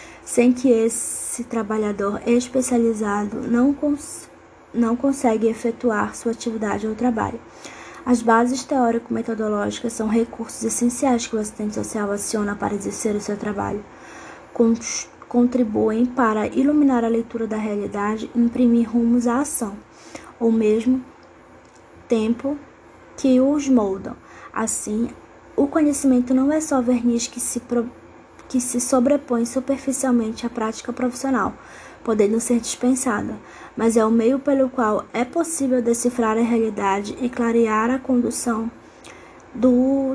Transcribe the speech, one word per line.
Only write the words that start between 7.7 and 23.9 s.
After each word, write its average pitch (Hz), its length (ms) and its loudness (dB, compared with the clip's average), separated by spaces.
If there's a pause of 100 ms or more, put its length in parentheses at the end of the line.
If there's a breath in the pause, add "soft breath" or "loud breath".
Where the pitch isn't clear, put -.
As 240 160 2
bases 233 420 4
teórico-metodológicas 226 1300 -2
são 220 160 -4
recursos 226 560 -2
essenciais 240 640 0
que 226 100 -6
o - 20 0
assistente 208 360 -6
social 208 360 -4
aciona 202 460 -4
para 202 180 -4
exercer 202 400 -4
o 208 60 -2
seu 208 160 -6
trabalho. 202 480 -6 (720 loud breath)
Con-, 226 180 4 (560)
contribuem 233 760 2
para 220 420 0
iluminar 269 580 2
a 226 40 0
leitura 226 380 -2
da 214 100 -4
realidade 208 800 -4
e 240 40 0
imprimir 233 520 4
rumos 233 360 2
à 240 140 2
ação, 220 340 -4 (640 loud breath)
ao 226 140 2
mesmo 226 500 2 (1040)
tempo 233 500 0 (600)
que 254 240 4
os 277 260 2
moldam. 202 480 2 (380 loud breath)